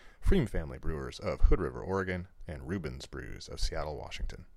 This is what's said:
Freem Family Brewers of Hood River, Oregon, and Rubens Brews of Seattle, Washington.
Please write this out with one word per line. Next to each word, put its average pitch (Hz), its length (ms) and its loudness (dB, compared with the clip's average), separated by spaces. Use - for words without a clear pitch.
Freem 175 220 6
Family 71 300 -4
Brewers 71 420 -4
of 73 220 -2
Hood - 180 10
River, 64 220 -2
Oregon, 92 480 -2
and 67 220 -8
Rubens 71 360 -6
Brews 64 440 -10
of - 100 -10
Seattle, 78 380 -2
Washington. - 480 -8